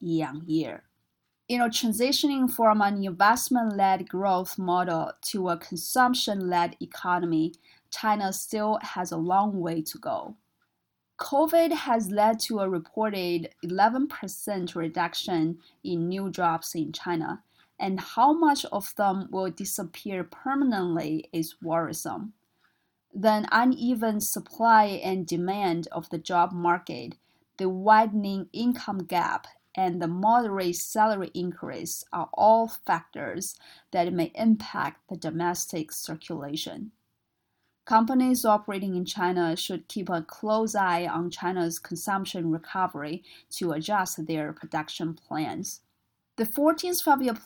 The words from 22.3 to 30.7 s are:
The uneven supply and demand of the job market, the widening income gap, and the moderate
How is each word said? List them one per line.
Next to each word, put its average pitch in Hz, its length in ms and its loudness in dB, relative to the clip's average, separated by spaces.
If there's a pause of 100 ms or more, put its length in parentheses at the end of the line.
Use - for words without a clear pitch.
The 214 380 2
uneven 233 720 2
supply 220 640 4 (200)
and 185 220 -2
demand 175 680 -2
of - 160 -8
the 175 80 -6
job 175 340 2
market, 175 640 -2 (420)
the 190 100 0
widening 202 840 4
income 226 460 -2
gap, 175 460 -2 (280)
and 185 260 -2
the 170 80 -2
moderate 196 680 2